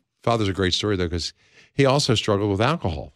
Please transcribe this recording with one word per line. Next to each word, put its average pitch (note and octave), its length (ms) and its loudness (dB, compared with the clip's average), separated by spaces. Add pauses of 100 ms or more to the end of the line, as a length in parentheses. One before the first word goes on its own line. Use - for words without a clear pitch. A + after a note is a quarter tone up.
(240)
Father's A2+ 260 0
a F#2 40 -2
great F#2 200 0
story G#2 220 -2
though, F2 140 -2
'cause E2+ 240 -6 (400)
he C#3 120 4
also C3 300 2
struggled G2+ 360 0
with F#2+ 100 0
alcohol, G2+ 540 -4